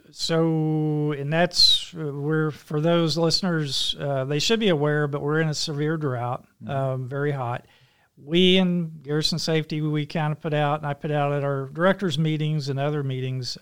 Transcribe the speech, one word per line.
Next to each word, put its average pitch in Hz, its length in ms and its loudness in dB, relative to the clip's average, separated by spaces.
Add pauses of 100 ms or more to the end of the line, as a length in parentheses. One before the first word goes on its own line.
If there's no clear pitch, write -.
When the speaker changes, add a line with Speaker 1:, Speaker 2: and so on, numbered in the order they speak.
(120)
Speaker 1:
So, 156 1000 0
and 139 200 -4
that's, - 640 4
uh, 156 160 -6
we're, 151 380 0
for - 300 -6
those 165 360 2
listeners, 165 800 0
uh, 139 260 -2
they 143 140 -2
should 220 220 2
be 220 80 2
aware, 147 380 2
but 143 160 -4
we're 151 180 0
in 160 80 2
a 151 60 -2
severe 151 420 -2
drought, 127 480 -4 (180)
Speaker 2:
Mm-hmm. 110 80 -10
Speaker 1:
um, 131 380 -4
very 143 220 -2
hot. 127 340 -4 (580)
We 180 360 4
in 175 440 0
Garrison 151 360 -2
Safety, 156 420 -2
we 151 240 -2
kinda 151 320 -2
put 151 160 -6
out, 151 280 0
and 151 60 -8
I 143 60 -4
put 151 180 -8
out 147 220 0
at 143 100 -2
our 135 300 -2
directors' 175 460 2
meetings 156 500 0
and 135 100 -2
other 147 240 -2
meetings, 131 600 -4